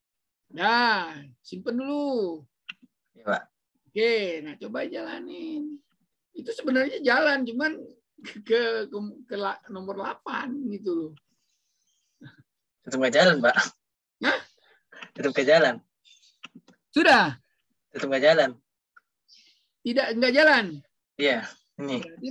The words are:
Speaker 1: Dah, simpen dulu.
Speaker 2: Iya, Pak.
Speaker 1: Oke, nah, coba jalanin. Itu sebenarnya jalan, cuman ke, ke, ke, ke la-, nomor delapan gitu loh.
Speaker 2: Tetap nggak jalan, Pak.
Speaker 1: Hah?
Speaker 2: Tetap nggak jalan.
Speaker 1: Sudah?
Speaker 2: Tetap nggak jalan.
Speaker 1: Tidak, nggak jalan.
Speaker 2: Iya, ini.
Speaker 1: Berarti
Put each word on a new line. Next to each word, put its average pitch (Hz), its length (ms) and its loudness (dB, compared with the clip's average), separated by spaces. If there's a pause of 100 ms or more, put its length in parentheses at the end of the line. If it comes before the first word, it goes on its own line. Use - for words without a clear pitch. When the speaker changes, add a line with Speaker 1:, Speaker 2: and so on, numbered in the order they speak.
(540)
Speaker 1:
Dah, 208 560 0 (320)
simpen 233 400 -8
dulu. 262 640 -4 (720)
Speaker 2:
Iya, - 80 -20
Pak. - 180 -2 (460)
Speaker 1:
Oke, 226 240 0 (320)
nah, 147 160 -12
coba 220 240 -8
jalanin. 320 960 -10 (560)
Itu - 160 -10
sebenarnya 285 480 -2
jalan, 269 480 2
cuman 302 320 -4 (400)
ke, - 240 -18
ke, 226 160 2 (320)
ke, 208 40 -8 (280)
ke 208 160 -10
la-, 196 200 -6 (120)
nomor 190 240 -10
delapan - 560 -8 (160)
gitu 196 240 -6
loh. 160 180 -4 (1700)
Speaker 2:
Tetap 131 160 -6
nggak 127 160 2
jalan, 170 240 6
Pak. 120 160 4 (640)
Speaker 1:
Hah? 453 180 0 (760)
Speaker 2:
Tetap 131 160 -2
nggak 135 160 2
jalan. 151 260 6 (1160)
Speaker 1:
Sudah? 240 480 6 (480)
Speaker 2:
Tetap 139 160 -8
nggak 135 240 0
jalan. 156 200 6 (1300)
Speaker 1:
Tidak, 240 280 0 (120)
nggak 247 160 4
jalan. 285 300 6 (540)
Speaker 2:
Iya, 127 280 0 (320)
ini. 135 240 -6
Speaker 1:
Berarti - 280 -14